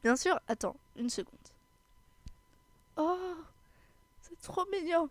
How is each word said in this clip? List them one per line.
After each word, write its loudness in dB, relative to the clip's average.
Bien 6
sûr. 2
Attends, -2
une -4
seconde. -6
Oh, 0
c'est -20
trop -4
mignon. 2